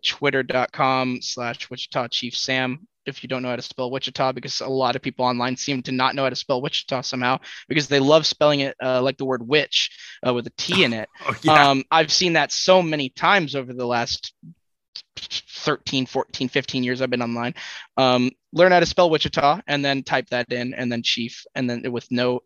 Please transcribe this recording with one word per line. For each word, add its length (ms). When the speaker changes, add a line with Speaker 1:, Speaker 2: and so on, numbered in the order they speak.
Speaker 1:
twitter 400
dot 300
com 480
slash 480
Wichita 400
Chief 260
Sam, 500
if 180
you 60
don't 140
know 60
how 60
to 60
spell 280
Wichita, 440
because 260
a 80
lot 300
of 40
people 220
online 320
seem 280
to 100
not 220
know 80
how 60
to 60
spell 260
Wichita 380
somehow 400
because 180
they 140
love 240
spelling 340
it, 240
uh, 180
like 160
the 80
word 220
witch, 420
uh, 60
with 140
a 100
T 260
in 80
it. 240
Speaker 2:
<laughs> 100
Oh, 180
yeah. 260
Speaker 1:
Um, 200
I've 220
seen 220
that 180
so 320
many 240
times 480
over 180
the 140
last 460
thirteen, 920
fourteen, 440
fifteen 340
years 180
I've 80
been 120
online. 320
Um, 340
learn 180
how 80
to 60
spell 240
Wichita 580
and 160
then 200
type 260
that 220
in 220
and 180
then 120
Chief 400
and 140
then 220
with 200
no 340